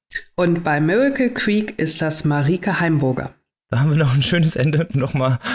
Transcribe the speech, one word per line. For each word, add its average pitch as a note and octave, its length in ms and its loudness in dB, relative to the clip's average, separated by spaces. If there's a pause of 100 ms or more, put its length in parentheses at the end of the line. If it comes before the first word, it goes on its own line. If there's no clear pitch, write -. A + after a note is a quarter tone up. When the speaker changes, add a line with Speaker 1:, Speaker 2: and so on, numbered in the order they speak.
(360)
Speaker 1:
Und E3+ 300 0
bei D3 160 0
Miracle B3 520 2
Creek G#3+ 460 -2
ist - 220 -2
das D#3 240 -2
Marike D3+ 560 0
Heimburger. C3+ 520 0 (380)
Speaker 2:
Da A#2+ 80 0
haben D3 100 4
wir D3 80 2
noch C#3 160 2
ein C#3 80 2
schönes D#3+ 340 2
Ende, D3+ 340 0
<laughs> - 40 -12
noch C3 200 0
mal C3 260 0 (160)